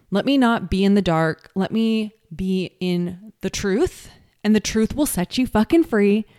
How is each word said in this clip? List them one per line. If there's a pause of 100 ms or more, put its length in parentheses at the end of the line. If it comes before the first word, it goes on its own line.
(100)
Let
me
not
be
in
the
dark.
Let
me (220)
be
in
the
truth, (320)
and
the
truth
will
set
you
fucking
free." (120)